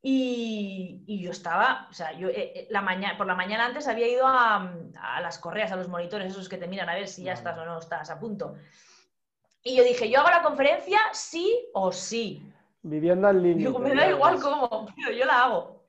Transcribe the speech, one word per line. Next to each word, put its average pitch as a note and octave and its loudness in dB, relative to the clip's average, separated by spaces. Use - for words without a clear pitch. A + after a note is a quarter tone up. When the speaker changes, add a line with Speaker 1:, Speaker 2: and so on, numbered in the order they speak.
Speaker 1:
y, A3+ -2
y G3+ -6
yo F3+ -8
estaba, F#3 0
o - -20
sea, D#3+ -10
yo, F3+ -6
eh, G3 -6
eh, F#3 -14
la G3+ -2
maña-, F#3+ -4
por F#3+ -2
la F#3 0
mañana G3+ -2
antes C#4+ -6
había A#3 0
ido B3 2
a, A3+ 4
a B2 -6
las E3+ -8
correas, F#3+ -4
a F#3+ -4
los F3+ -6
monitores, F3+ -6
esos F#3+ -12
que F#3+ -10
te F3 -10
miran F#3 -6
a E3+ -2
ver G3 -6
si F#3 -14
ya F#3 -6
Speaker 2:
Vale. - -8
Speaker 1:
estás E3 -8
o D#3+ -10
no E3+ -10
estás D#3+ -10
a D#3 -12
punto. G3 -8
Y B3+ -4
yo B3+ 10
dije, A#3+ 4
"Yo C4 6
hago E4 6
la F4 6
conferencia D#4+ 2
sí G#4+ -2
o F#3+ 0
sí". F#3+ -6
Speaker 2:
Viviendo F3 2
al F#3+ 6
límite, F3 4
Speaker 1:
Digo, B3 -2
"Me C#4 2
da C#4+ 4
Speaker 2:
ya F#4+ 4
Speaker 1:
igual E4 6
Speaker 2:
ves. - -4
Speaker 1:
cómo, B3 -2
pero B3 -6
yo A#3 0
la C4+ 6
hago". G#3 -2